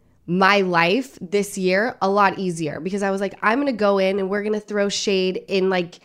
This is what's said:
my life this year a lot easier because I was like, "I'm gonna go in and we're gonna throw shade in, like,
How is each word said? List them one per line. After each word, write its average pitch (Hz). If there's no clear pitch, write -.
my 190
life 180
this 202
year 190
a 196
lot 196
easier 170
because 190
I 196
was 196
like, 196
"I'm 214
gonna 285
go 202
in 190
and 190
we're 202
gonna 214
throw 208
shade 190
in, 190
like, 180